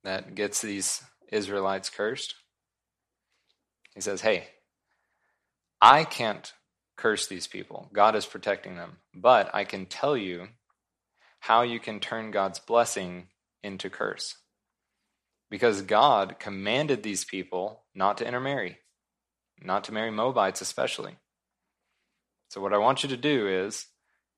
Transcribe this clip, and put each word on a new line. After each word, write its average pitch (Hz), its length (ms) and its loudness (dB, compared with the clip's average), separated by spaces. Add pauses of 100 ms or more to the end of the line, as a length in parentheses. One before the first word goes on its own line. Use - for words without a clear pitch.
that 95 320 -8
gets 101 260 -4
these 101 420 -6 (280)
Israelites 98 600 -2
cursed? 113 440 -6 (1600)
He 101 60 -14
says, 98 200 -4
"Hey, 104 280 0 (1300)
I 143 240 12
can't - 480 -6 (440)
curse 107 300 0
these 90 200 -10
people. 95 460 -14
God 104 240 6
is 101 100 -2
protecting 95 500 -6
them. 87 220 -16 (160)
But 107 400 6
I 101 100 0
can 95 220 -10
tell 143 300 -2
you 92 320 -8 (920)
how 113 220 6
you 117 160 -2
can 107 220 -10
turn 113 300 -8
God's 98 280 0
blessing 92 680 0 (340)
into 98 280 -10
curse. - 460 -8 (1120)
Because 104 320 2
God 104 560 4
commanded 107 640 -2
these 101 220 -6
people 95 600 -8 (100)
not 95 240 0
to 117 80 -4
intermarry, 123 520 -6 (800)
not 95 240 -2
to - 80 -12
marry 110 180 -4
Moabites 110 500 0
especially. - 560 -6 (1300)
So - 120 -12
what 98 120 -2
I 104 60 4
want 127 240 2
you 143 80 -4
to 131 60 -6
do 127 300 0
is 95 400 -4 (520)